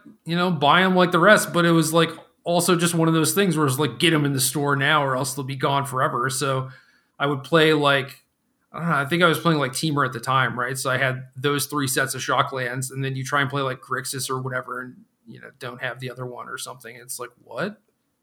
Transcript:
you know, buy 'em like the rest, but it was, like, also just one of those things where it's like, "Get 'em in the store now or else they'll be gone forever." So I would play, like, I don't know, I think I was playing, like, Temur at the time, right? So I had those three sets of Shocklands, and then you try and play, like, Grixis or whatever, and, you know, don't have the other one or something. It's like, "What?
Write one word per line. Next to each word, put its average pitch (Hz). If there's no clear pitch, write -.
you 165
know, 180
buy 151
'em 190
like 180
the 175
rest, 202
but 170
it 170
was, 160
like, 165
also 175
just 170
one 160
of 165
those 160
things 190
where 151
it's 131
like, 151
"Get 165
'em 147
in 143
the 135
store 143
now 143
or 131
else 131
they'll 143
be 139
gone 139
forever." 131
So 131
I 143
would 135
play, 156
like, 139
I -
don't 170
know, 151
I 139
think 170
I 175
was 156
playing, 160
like, 131
Temur 143
at 131
the 123
time, 127
right? 131
So 131
I 127
had 131
those 143
three 143
sets 135
of 127
Shocklands, 131
and 135
then 135
you 131
try 139
and 135
play, 139
like, 127
Grixis 127
or 131
whatever, 127
and, 127
you 120
know, 117
don't 123
have 127
the 127
other 127
one 120
or 120
something. 123
It's 123
like, 120
"What? 170